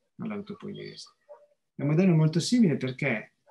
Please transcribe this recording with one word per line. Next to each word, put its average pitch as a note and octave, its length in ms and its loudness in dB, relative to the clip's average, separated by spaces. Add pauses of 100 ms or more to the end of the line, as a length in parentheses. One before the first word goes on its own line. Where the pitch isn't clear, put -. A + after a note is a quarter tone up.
(200)
all'autopoiesi. G#2 840 -12 (720)
È - 60 -10
un C#3+ 80 -2
modello E3+ 260 4
molto D#3 240 4
simile G3 380 4
perché, B2+ 560 -4 (180)